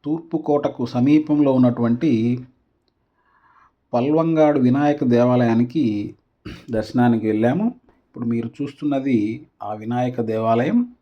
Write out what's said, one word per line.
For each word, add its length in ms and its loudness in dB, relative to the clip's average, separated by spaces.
తూర్పు 320 -6
కోటకు 480 -2
సమీపంలో 680 2
ఉన్నటువంటి 580 2
పల్వంగాడు 680 2
వినాయక 440 2
దేవాలయానికి 1120 0
దర్శనానికి 560 0
వెళ్ళాము. 400 0
ఇప్పుడు 380 -14
మీరు 240 -4
చూస్తున్నది 840 -4
ఆ 100 -8
వినాయక 480 -4
దేవాలయం. 680 0